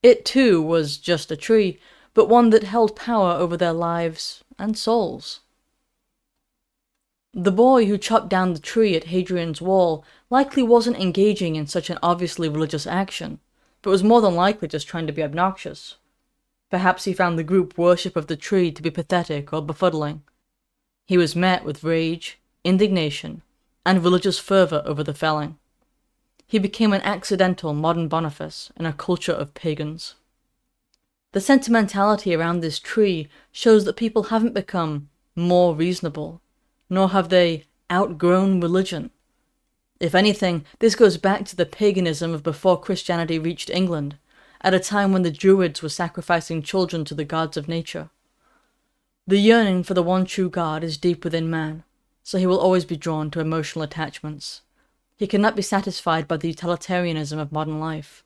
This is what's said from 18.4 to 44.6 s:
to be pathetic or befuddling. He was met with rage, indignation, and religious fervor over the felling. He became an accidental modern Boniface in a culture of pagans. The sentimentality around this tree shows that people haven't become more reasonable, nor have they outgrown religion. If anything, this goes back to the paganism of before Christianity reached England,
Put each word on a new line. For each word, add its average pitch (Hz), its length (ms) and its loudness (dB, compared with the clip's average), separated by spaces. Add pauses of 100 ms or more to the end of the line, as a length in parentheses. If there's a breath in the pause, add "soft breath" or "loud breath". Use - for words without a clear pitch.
to - 80 -16
be 160 100 -2
pathetic 160 600 -4
or 156 80 -4
befuddling. 151 640 -4 (840)
He 180 120 2
was 165 180 2
met 180 260 0
with 151 220 -10
rage, 165 560 -4 (240)
indignation, 175 800 0 (420)
and 185 180 4
religious 180 360 2
fervor 170 480 2
over 151 160 -4
the 165 100 -6
felling. 151 460 -4 (880)
He 220 120 -2
became 202 340 0
an 196 100 0
accidental 185 720 -2
modern 160 340 0
Boniface 156 680 -6
in 170 80 -8
a 160 80 -4
culture 175 400 -4
of - 220 -6
pagans. 156 600 -8 (1120)
The 196 100 -2
sentimentality 208 920 2
around 170 240 0
this 160 220 -4
tree 185 480 0 (240 soft breath)
shows 214 320 4
that - 100 -4
people 220 300 -2
haven't 226 280 0
become 156 560 -4 (280)
more 175 400 4
reasonable, 160 640 -6 (480)
nor 185 220 2
have 185 180 0
they 170 380 2 (240)
outgrown 185 680 2
religion. 180 500 -2 (920)
If 165 120 -2
anything, 185 520 2 (160 soft breath)
this 220 160 2
goes 196 220 6
back 196 260 0
to - 100 -14
the 175 120 0
paganism 170 680 -2
of 147 80 -8
before 175 380 0
Christianity 170 580 -4
reached 160 320 -6
England, 165 480 -2 (420 soft breath)